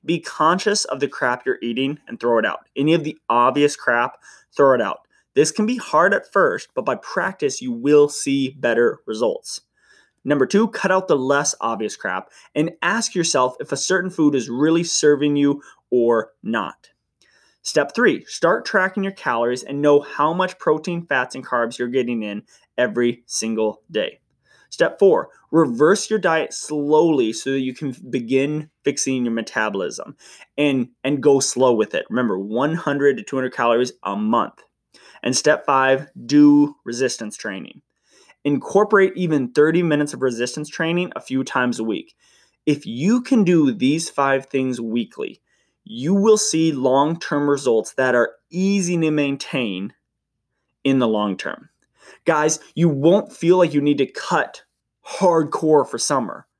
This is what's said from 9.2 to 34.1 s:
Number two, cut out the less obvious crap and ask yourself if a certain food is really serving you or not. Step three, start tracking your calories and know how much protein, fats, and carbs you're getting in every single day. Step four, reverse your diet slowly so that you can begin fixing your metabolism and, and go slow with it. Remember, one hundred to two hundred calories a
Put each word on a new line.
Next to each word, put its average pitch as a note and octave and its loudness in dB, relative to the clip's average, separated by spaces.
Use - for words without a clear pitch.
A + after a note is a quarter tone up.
Number C#3 2
two, G#3 2
cut F#3 -4
out F#3 0
the D3+ 2
less C#3 0
obvious G#2+ -6
crap F#2 -8
and D3+ -2
ask G#3 -4
yourself D#3+ 0
if D3 -8
a C3+ -4
certain F#3 -2
food D3+ 2
is A#2+ -2
really D#3+ 0
serving D3 2
you C#3+ 2
or A#2 2
not. G#2+ -6
Step C#3+ 0
three, A3 2
start - -2
tracking F#3+ -2
your F#3+ -6
calories B2 -2
and C#3+ -8
know D3 6
how D3+ -2
much F#3 -4
protein, E3+ -2
fats, B2+ -2
and C3 -12
carbs A#2+ -2
you're B2 -4
getting A#2+ -2
in G#2 -10
every A#2+ 0
single A2 -4
day. - -4
Step - -2
four, F#3+ 4
reverse D#3 2
your A3 -2
diet E3 0
slowly D3 2
so C3+ -6
that C3+ 0
you C3 -6
can C3 -8
begin C3+ -2
fixing C3+ -2
your A#2 -2
metabolism G#2+ -4
and, C3+ 0
and C#3 -2
go C#3 6
slow B2+ 2
with G#2+ 0
it. - -4
Remember, G#2+ -2
one A#2 -4
hundred C#3+ 0
to G#2+ -12
two - -10
hundred C3 -4
calories A#2+ 0
a G2 -6